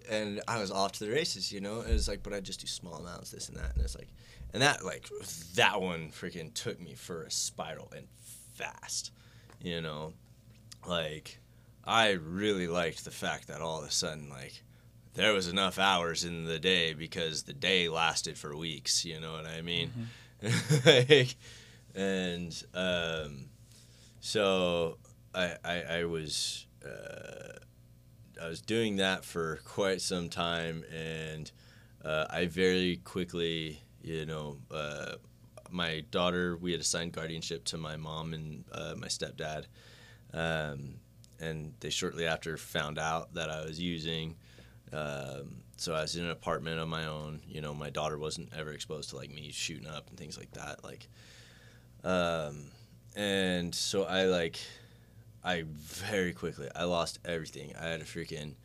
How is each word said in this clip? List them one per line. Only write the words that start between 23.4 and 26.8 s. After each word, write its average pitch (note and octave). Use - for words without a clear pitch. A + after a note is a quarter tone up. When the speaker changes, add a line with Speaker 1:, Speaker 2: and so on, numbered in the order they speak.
Speaker 1:
so F2+
I, F2+
I, F2
I E2
was, D#2+